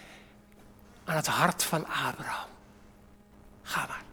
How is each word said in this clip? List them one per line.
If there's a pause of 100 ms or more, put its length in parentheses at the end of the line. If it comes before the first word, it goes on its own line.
(1040)
aan
het
hart
van
Abraham. (1120)
"Ga
maar, (100)